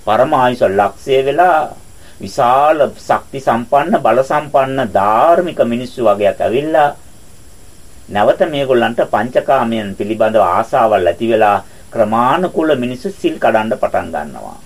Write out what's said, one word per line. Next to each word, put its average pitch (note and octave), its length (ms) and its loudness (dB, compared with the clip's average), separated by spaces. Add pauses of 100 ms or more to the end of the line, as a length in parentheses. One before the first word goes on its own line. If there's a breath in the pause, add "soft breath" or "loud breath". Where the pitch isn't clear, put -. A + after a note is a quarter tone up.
පරම A#2+ 340 2
ආයුෂ B2 320 2
ලක්ෂය G2+ 560 0
වෙලා D#3 360 2 (560 loud breath)
විශාල C#3 640 0 (160)
ශක්ති - 460 -6
සම්පන්න, C#3 580 0
බල A#2+ 220 2
සම්පන්න, C#3 580 -2 (100)
ධාර්මික A#2+ 760 2
මිනිස්සු A#2+ 400 -4
වගේක් G2+ 380 2
ඇවිල්ලා D3 500 0 (1120)
නැවත A2 380 0
මේගොල්ලන්ට C3 640 0
පංචකාමයන් A2+ 880 -2
පිළිබඳව A2 480 0
ආසාවල් G#2 640 2
ඇති A2+ 220 -2
වෙලා G#2+ 360 2 (220 loud breath)
ක්‍රමානුකූල B2+ 880 0
මිනිස්සු B2+ 360 -6
සිල් G#2+ 280 -4
කඩන්න A2 340 0
පටන් F#2+ 380 -4
ගන්නවා. B1+ 560 -12